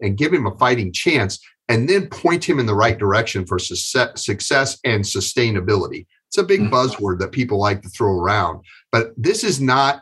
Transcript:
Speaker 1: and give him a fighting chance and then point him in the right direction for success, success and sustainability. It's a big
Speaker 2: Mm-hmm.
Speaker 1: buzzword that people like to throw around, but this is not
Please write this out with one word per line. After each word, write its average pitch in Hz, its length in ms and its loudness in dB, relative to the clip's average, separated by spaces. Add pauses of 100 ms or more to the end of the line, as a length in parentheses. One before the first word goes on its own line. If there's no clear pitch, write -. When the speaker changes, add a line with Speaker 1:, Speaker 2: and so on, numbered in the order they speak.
Speaker 1:
and 98 160 -2
give 160 160 0
him 135 140 2
a 101 100 -6
fighting 120 340 2
chance 120 460 0 (320)
and 117 180 2
then 190 200 2
point 170 420 0
him 156 80 2
in 123 80 2
the 107 80 0
right 107 240 2
direction 101 480 0
for 92 140 -2
success, - 640 -4
success 135 580 -2
and 107 200 0
sustainability. 101 1040 -2 (220)
It's - 100 0
a 196 40 4
big 196 180 2
Speaker 2:
Mm-hmm. 107 120 0
Speaker 1:
buzzword 110 460 0
that 92 120 -4
people 117 280 0
like 101 240 0
to 95 60 -16
throw 98 280 0
around, 87 440 0 (300)
but 113 260 0
this 180 260 0
is 151 180 -2
not 135 400 2